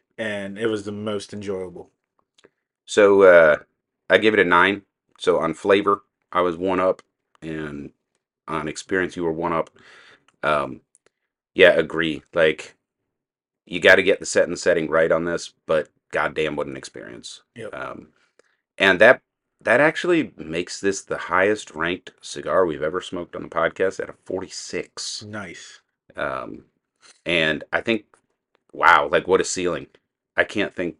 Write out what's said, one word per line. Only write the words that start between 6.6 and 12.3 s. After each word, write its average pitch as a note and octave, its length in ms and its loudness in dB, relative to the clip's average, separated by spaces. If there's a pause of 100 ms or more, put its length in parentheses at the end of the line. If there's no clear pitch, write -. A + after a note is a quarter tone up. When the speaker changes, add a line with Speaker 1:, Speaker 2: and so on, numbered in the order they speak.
Speaker 2:
up, F#2 220 0 (400)
and D2+ 520 -12 (540)
on D#2 200 -8
experience, F2+ 480 -4
you F2+ 80 -8
were E2 80 -2
one E2+ 200 -4
up. E2 200 -4 (720)
Um, C#2+ 380 -2 (760)
yeah, F2+ 160 8
agree. D#2+ 500 -2 (100)